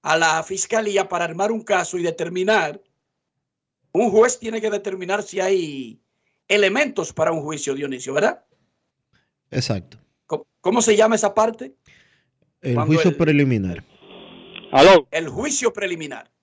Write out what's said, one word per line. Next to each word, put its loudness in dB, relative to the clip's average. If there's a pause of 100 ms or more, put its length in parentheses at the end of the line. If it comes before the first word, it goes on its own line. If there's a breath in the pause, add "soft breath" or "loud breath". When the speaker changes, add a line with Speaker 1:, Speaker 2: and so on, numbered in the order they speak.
Speaker 1:
a 0
la 2
fiscalía -2
para -4
armar -2
un -4
caso -2
y -4
determinar. -2 (1120)
Un 2
juez 4
tiene -6
que -2
determinar -4
si -8
hay -4 (460)
elementos 0
para 0
un -4
juicio, -6
Dionisio, -8
¿verdad? -2 (1040)
Speaker 2:
Exacto. -6 (300)
Speaker 1:
¿Cómo, -8 (140)
cómo 0
se 2
llama 4
esa 0
parte? -2 (880 soft breath)
Speaker 2:
El -4
Speaker 1:
Cuando 0
Speaker 2:
juicio 4
Speaker 1:
el -6
Speaker 2:
preliminar. 0 (880)
Speaker 3:
Aló. 8
Speaker 1:
El -6
juicio -4
preliminar. -10 (120)